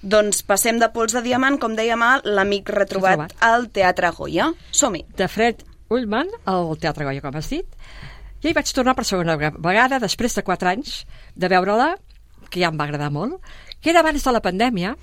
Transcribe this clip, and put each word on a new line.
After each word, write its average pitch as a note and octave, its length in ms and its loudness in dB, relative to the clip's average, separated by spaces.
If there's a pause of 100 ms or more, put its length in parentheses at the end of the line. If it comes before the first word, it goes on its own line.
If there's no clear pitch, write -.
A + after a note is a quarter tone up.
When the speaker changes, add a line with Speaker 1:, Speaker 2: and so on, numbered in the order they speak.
Speaker 1:
Doncs G#3 380 2
passem A3+ 380 2
de A#3 80 4
Pols A3+ 240 -2
de A#3+ 100 -2
Diamant, B3+ 380 2
com A3 160 -4
dèiem, A3+ 260 0
a B3+ 220 4
L'amic G3+ 460 0
retrobat F#3+ 500 2
Speaker 2:
Retrobat. D#3 200 -10
Speaker 1:
al A#3 300 4
Teatre F3+ 400 2
Goya. E3+ 420 -2 (200)
Som-hi. G3+ 320 0 (120)
Speaker 2:
De F#3 120 0
Fred A3+ 340 0 (280)
Ullman, A#3 360 -2 (180)
al F3 320 0
Teatre D#3 280 -4
Goya, C#3 160 -4
com D3 160 -8
has D#3 120 -6
dit. D#4+ 160 -4 (800)
Jo D4 60 0
hi E4+ 40 0
vaig - 220 -2
tornar B3+ 220 2
per A#3+ 80 -4
segona E3+ 320 0
ve-, D3 200 -2
vegada, A#3 440 2
després A3+ 340 -2
de G3 80 -2
quatre F3+ 280 -2
anys - 360 -6 (300)
de F3+ 120 -2
veure-la, G#3 460 4 (560)
que - 80 -6
ja F3 120 2
em D#3 60 -6
va D3+ 80 -2
agradar D3 280 -4
molt, G3 220 -4 (460)
que D4+ 100 0
era E4+ 100 8
abans D#4 240 2
de C4 80 2
la A3 100 2
pandèmia, G3+ 600 0